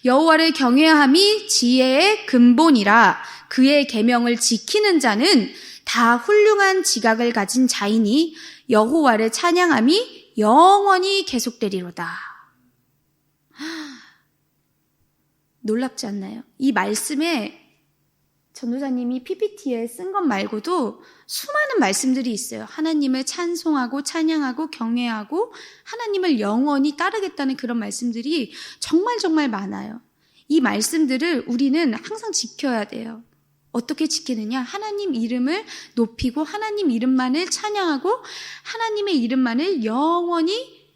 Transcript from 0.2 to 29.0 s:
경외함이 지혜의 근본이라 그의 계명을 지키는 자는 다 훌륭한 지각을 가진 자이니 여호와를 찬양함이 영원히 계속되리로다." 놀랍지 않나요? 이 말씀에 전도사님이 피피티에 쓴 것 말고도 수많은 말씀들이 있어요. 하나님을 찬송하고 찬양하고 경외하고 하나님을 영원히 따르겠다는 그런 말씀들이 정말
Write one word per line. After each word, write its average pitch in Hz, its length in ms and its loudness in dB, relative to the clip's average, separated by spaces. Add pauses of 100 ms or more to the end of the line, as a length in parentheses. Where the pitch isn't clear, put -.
경외함이 311 920 4
지혜의 262 760 2
근본이라 233 960 6 (280)
그의 277 380 4
계명을 240 500 0
지키는 359 640 2
자는 240 540 2 (320)
다 233 320 2
훌륭한 403 680 4
지각을 233 480 0
가진 233 360 0
자이니 226 680 0 (360)
여호와를 226 600 2
찬양함이 349 1080 2
영원히 381 840 6
계속되리로다." 190 920 -6 (3500)
놀랍지 240 460 -4
않나요? 202 360 -10 (140)
이 269 140 0
말씀에 220 880 -2 (920)
전도사님이 254 720 -6
피피티에 370 640 -6
쓴 359 260 -10
것 403 80 -2
말고도 220 840 -4 (240)
수많은 571 520 -4
말씀들이 254 520 0
있어요. 220 380 -10
하나님을 285 560 -2
찬송하고 302 800 -4
찬양하고 311 680 -2
경외하고 240 840 -4 (300)
하나님을 392 560 -2
영원히 277 560 0
따르겠다는 339 640 -4
그런 240 220 -6
말씀들이 233 760 -6 (260)
정말 427 380 0